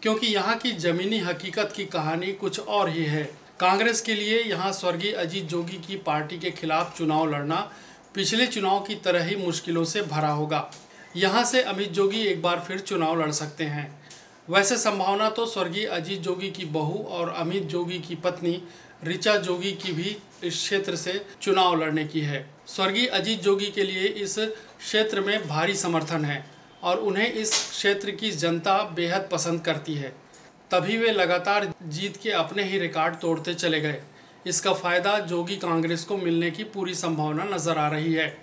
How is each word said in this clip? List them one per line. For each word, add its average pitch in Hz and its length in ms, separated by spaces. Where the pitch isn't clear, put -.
क्योंकि 220 260
यहाँ 208 300
की 233 160
जमीनी 175 460
हकीकत 180 560
की 196 120
कहानी 165 460
कुछ 196 260
और 202 300
ही 160 160
है। 151 320
कांग्रेस 214 420
के 220 140
लिए 214 260
यहाँ 190 320
स्वर्गीय 180 400
अजीत 180 320
जोगी 170 340
की 190 180
पार्टी 151 420
के 175 120
खिलाफ 165 460
चुनाव 156 340
लड़ना 151 400
पिछले 220 320
चुनाव 196 320
की 196 160
तरह 175 300
ही 196 100
मुश्किलों 170 500
से 202 180
भरा 151 260
होगा। 151 420
यहाँ 190 280
से 247 200
अमित 202 280
जोगी 196 300
एक 180 200
बार 175 180
फिर 180 200
चुनाव 165 420
लड़ 151 120
सकते 151 320
हैं। 147 380
वैसे 196 280
संभावना 202 520
तो 233 160
स्वर्गीय 196 420
अजीत 175 340
जोगी 180 300
की 180 160
बहू 151 420
और 175 220
अमित 175 340
जोगी 175 340
की 160 180
पत्नी 175 460
ऋचा 185 320
जोगी 180 360
की 185 180
भी 185 260
इस 170 120
क्षेत्र 190 400
से 185 300
चुनाव 185 340
लड़ने 156 300
की 156 160
है। 147 340
स्वर्गीय 196 420
अजीत 196 320
जोगी 196 260
के 202 160
लिए 190 320
इस 196 220
क्षेत्र 214 840
में 202 260
भारी 160 280
समर्थन 160 500
है 147 260
और 180 160
उन्हें 208 280
इस - 440
क्षेत्र 202 400
की 214 200
जनता 170 640
बेहद 175 360
पसंद 170 300
करती 156 340
है, 135 200
तभी 185 260
वे 226 140
लगातार 180 600
जीत 170 340
के 220 140
अपने 180 320
ही 190 160
रिकॉर्ड 165 360
तोड़ते 165 400
चले 160 260
गए। 147 220
इसका 180 280
फायदा 180 480
जोगी 175 360
कांग्रेस 165 460
को 202 140
मिलने 170 340
की 214 140
पूरी 185 300
संभावना 156 500
नजर 165 320
आ 151 100
रही 156 260
है। 160 300